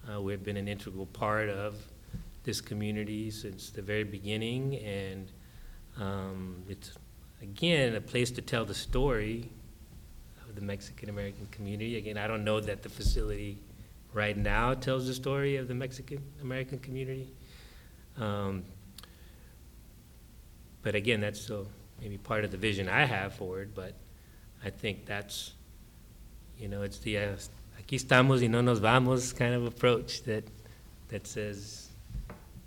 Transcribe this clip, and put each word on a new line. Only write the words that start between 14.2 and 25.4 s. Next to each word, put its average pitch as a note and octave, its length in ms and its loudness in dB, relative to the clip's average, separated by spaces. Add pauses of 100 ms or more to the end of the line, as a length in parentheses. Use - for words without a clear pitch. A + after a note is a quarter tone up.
now G#2 380 6
tells C3 320 2
the B2+ 80 0
story C#3 420 2
of B2+ 120 -2
the B2+ 60 -2
Mexican C3+ 480 -6 (180)
American C3 380 -4
community. C3 500 -6 (880)
Um, G2+ 480 0 (2250)
but G#2 120 0
again, G#2+ 260 4
that's G#2 200 -2
still G#2 280 -6 (320)
maybe G#2 160 -6
part G#2+ 280 0
of F#2+ 60 -2
the F#2 60 -4
vision G2 320 2
I B2 160 6
have G2 300 0
for F#2 260 -4
it, G#2 140 -10
but F#2+ 200 -8 (680)
I G2 60 -2
think - 340 -4
that's, - 480 -6 (1040)